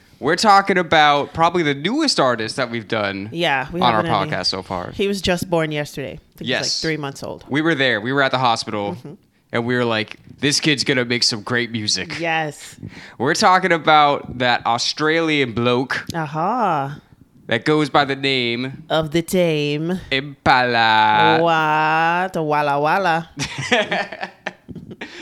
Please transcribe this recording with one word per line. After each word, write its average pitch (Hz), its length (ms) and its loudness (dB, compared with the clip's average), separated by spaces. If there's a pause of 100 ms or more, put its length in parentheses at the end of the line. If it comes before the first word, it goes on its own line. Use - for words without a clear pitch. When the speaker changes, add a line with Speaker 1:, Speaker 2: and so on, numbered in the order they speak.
(200)
Speaker 1:
we're 147 160 0
talking 196 400 4
about 151 560 4
probably 170 300 2
the 147 120 0
newest 220 460 -2
artist 113 360 0
that 123 140 -4
we've 113 160 -8
done 101 460 -4
Speaker 2:
Yeah, 143 400 -2
we 156 80 -4
Speaker 1:
on 120 140 4
our 107 100 2
Speaker 2:
haven't - 60 -2
any. 95 200 0
Speaker 1:
podcast 92 180 -4
so 95 120 -4
far. 92 300 -8
Speaker 2:
He 196 180 -4
was 202 140 -6
just 180 260 -2
born 160 240 -2
yesterday. 147 400 -8
I - 240 -20
think 110 120 -10
he 123 40 -2
was, 110 80 -2
like, - 60 -
Speaker 1:
Yes. - 160 -4
Speaker 2:
three 156 160 -4
months 139 240 -10
old. - 260 -12
Speaker 1:
We 143 140 0
were 165 120 2
there. 123 280 2
We 123 100 -4
were 139 80 2
at 135 120 2
the 127 60 2
hospital, 107 580 0
Speaker 2:
Mm-hmm. 147 180 -16 (380)
Speaker 1:
and 117 120 -2
we 123 120 0
were 123 100 0
like, 110 320 -2 (220)
"This 143 200 0
kid's 143 240 2
gonna 127 220 0
make 120 160 -2
some 110 180 0
great 120 300 -4
music." 107 500 -6
Speaker 2:
Yes. 160 560 -6 (400)
Speaker 1:
We're 135 160 0
talking 185 400 4
about 147 680 4
that 123 260 0
Australian 151 840 0
bloke. 123 520 0 (100)
Speaker 2:
Aha. 160 840 -2 (460)
Speaker 1:
That 113 180 -2
goes 151 260 0
by 147 140 4
the 135 120 -2
name 131 720 -2
Speaker 2:
Of 156 220 -2
the 165 120 0
Tame 165 800 -2 (100)
Speaker 1:
Impala. 117 1300 4
Speaker 2:
What? 165 1040 2
Walla 147 360 0
Walla. 170 500 0 (400)
Speaker 1:
<laughs> 208 600 -2 (920)